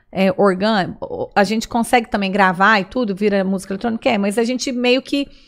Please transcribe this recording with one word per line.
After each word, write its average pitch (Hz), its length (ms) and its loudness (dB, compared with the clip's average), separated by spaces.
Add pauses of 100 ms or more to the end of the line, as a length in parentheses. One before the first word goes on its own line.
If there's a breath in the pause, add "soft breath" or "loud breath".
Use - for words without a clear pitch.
(100)
é, 190 260 0
orgânico. 190 1000 -2
A 202 100 4
gente 220 240 -4
consegue 233 420 0
também 196 220 -2
gravar 196 480 4
e 185 40 -2
tudo, 208 300 -4
vira 196 300 0
música 190 300 -4
eletrônica, 226 360 -4
é, 220 80 0
mas 196 180 -2
a 233 60 2
gente 254 300 -4
meio 247 280 2
que, 277 280 -4 (200 soft breath)